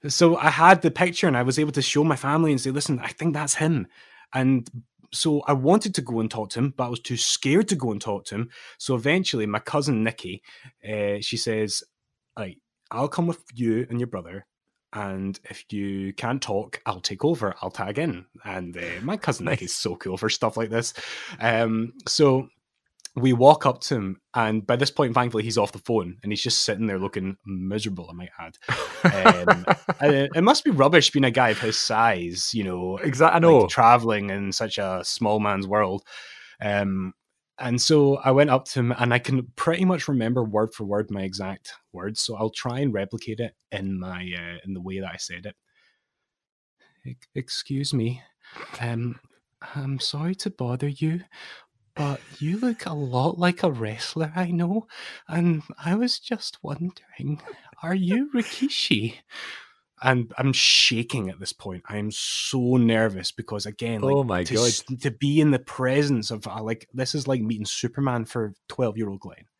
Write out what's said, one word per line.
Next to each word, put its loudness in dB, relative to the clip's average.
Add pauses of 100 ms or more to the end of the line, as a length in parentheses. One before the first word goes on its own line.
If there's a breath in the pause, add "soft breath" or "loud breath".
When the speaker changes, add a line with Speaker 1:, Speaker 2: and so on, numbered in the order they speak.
Speaker 1:
So 4
I 4
had 8
the 4
picture, 0
and 4
I 2
was 0
able 0
to 0
show 2
my 4
family 2
and 0
say, -4
"Listen, -2
I -8
think -2
that's -2
him." 0 (460 soft breath)
And 2 (420)
so 0
I -2
wanted 4
to -2
go -2
and -2
talk -6
to -6
him, 0
but -2
I -8
was -8
too -6
scared 2
to 0
go -2
and -4
talk -6
to -10
him. -4 (280 loud breath)
So -2
eventually 0
my -2
cousin 0
Nikki, -6 (480 soft breath)
uh, -2
she -6
says, -2 (540)
"Right, -10 (300)
I'll -2
come -2
with -6 (100)
you 0
and -4
your -4
brother, -12 (480)
and -6 (120)
if -16
you -6
can't -4
talk, -6
I'll -6
take -6
over, 0
I'll -6
tag -6
in." -4 (200)
And, -10
uh, -10
my -4
cousin -4
Speaker 2:
Nice. 0
Speaker 1:
Nikki's -8
so -4
cool -6
for -2
stuff -2
like -2
this. -2 (480 loud breath)
Um, 2 (160)
so 4 (680)
we 4
walk 8
up 2
to -2
him, -6 (140)
and 0
by 2
this 2
point, 0
thankfully, 2
he's -2
off 2
the -14
phone, -2
and -4
he's -4
just 0
sitting -2
there -2
looking -4 (100)
miserable, -6
I -16
might -14 (100)
add. -16 (920 loud breath)
Um, 4 (180)
Speaker 2:
<laughs> -4
Speaker 1:
and 4
it, 0
it 4
must 4
be 2
rubbish 6
being 2
a 2
guy 4
of 0
his -2
size, 0
you -2
know, -4
Speaker 2:
Exact-, 4
I 4
Speaker 1:
like, 4
Speaker 2:
know. 8
Speaker 1:
traveling 6
in -4
such -4
a -4
small 0
man's 0
world. 0 (560 loud breath)
Um, -2 (460)
and -2
so 6
I 0
went 6
up 2
to -4
him, 2
and 2
I 4
can 0
pretty 0
much 2
remember 0
word 0
for -10
word -2
my -6
exact -8 (180)
words, -8
so -6
I'll -2
try -6
and 0
replicate -6
it -6 (160)
in -6
my, -10
uh, -12
in -8
the -12
way -8
that -8
I -14
said -12
it. -16 (1500)
"Ex-, -16
excuse -6
me, -2 (580 loud breath)
um, -6 (540)
I'm -6
sorry -4
to -6
bother -4
you, -2 (760 loud breath)
but -4 (160)
you -2
look -2
a -6
lot 0
like 2
a 4
wrestler -4
I -2
know, 0 (420 loud breath)
and 2 (200)
I 0
was 0
just -8
wondering, -8 (400 loud breath)
are -2
you 0
Rikishi?" -2 (880 loud breath)
And 2
I'm 2
shaking 2
at -10
this -10
point. -12
I -6
am -4
so 0
nervous 2
because, -8
again, -6
like, 2
Speaker 2:
Oh 2
my 0
Speaker 1:
to -4
Speaker 2:
God. 4
Speaker 1:
s-, 0 (180)
to -2
be 2
in 6
the 4
presence 0
of, -8
uh, -10
like, -6
this -4
is -4
like 0
meeting -4
Superman -4
for -6 (160)
twelve-year-old -4
Glenn. -18 (140)